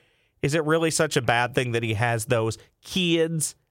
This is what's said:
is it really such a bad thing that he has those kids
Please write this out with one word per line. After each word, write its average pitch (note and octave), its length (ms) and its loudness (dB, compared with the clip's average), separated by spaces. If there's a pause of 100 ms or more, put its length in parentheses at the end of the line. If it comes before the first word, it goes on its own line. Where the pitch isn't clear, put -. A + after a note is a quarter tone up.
(420)
is C#3+ 120 0
it E3 100 0
really D#3+ 280 2
such D#3 240 0
a C3+ 60 0
bad A#2+ 320 2
thing B2 180 0
that A#2 100 0
he A2 120 -2
has A#2 320 0
those A2+ 300 0 (260)
kids E3 760 -2 (140)